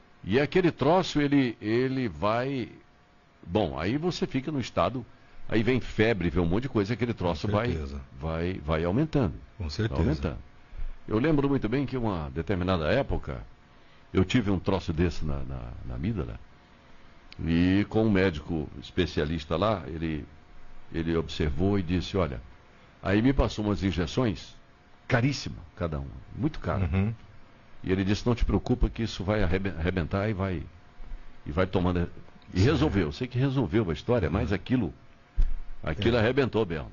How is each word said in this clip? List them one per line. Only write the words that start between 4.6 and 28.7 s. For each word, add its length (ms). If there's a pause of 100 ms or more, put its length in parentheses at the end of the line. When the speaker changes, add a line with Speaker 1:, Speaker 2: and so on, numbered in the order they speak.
Speaker 1:
aí 160
vem 180
febre, 500
vem 120
um 40
monte 160
de 80
coisa, 240
aquele 180
troço 340
Speaker 2:
Com 60
Speaker 1:
vai, 200
Speaker 2:
certeza. 280 (180)
Speaker 1:
vai, 360 (100)
vai 220
aumentando. 480 (240)
Speaker 2:
Com 100
certeza. 320
Speaker 1:
Vai 80
aumentando. 300 (680)
Eu 120
lembro 280
muito 220
bem 160
que 140
uma 360
determinada 560
época, 520 (720)
eu 100
tive 260
um 80
troço 360
desse 320
na, 140
na, 200 (240)
na 120
amígdala, 440 (1040)
e 460
com 160
um 40
médico 560 (140)
especialista 800
lá, 300
ele, 360 (680)
ele 240
observou 640
e 40
disse, 340
"Olha", 240 (600)
aí 180
me 140
passou 320
umas 160
injeções 720 (540)
caríssima, 480 (200)
cada 220
uma, 80 (280)
muito 260
cara. 300
Speaker 2:
Uhum. 220 (720)
Speaker 1:
E 100
ele 120
disse, 200
"Não 120
te 80
preocupa 440